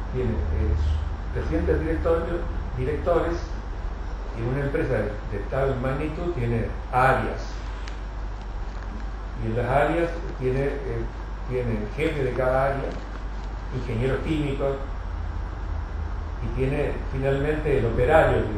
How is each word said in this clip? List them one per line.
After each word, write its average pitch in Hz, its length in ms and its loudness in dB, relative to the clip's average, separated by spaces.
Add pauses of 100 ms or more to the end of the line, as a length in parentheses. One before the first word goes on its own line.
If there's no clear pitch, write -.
(120)
tiene, 120 200 0
eh, - 420 2
su - 640 0
presidente - 340 2
del 151 100 4
directorio, 165 520 2 (420)
directores, 143 640 0 (960)
y 113 60 -4
una 135 220 0
empresa 131 300 0
de, 107 100 2
de 101 440 -4
tal 135 320 2
magnitud 151 520 0
tiene 117 340 0 (260)
áreas, - 540 4 (1900)
y 113 60 -2
en 110 100 0
las 113 100 0
áreas 151 440 4 (300)
tiene, 131 240 2
eh, 117 400 -2 (440)
tiene 120 300 0 (180)
jefe 147 280 0
de 117 80 2
cada 131 380 4
área, - 200 0 (840)
ingeniero 127 520 0
químico, 139 500 2 (1700)
y 117 140 -2
tiene 135 340 0 (220)
finalmente 139 680 2
el 113 80 4
operario 120 560 6 (160)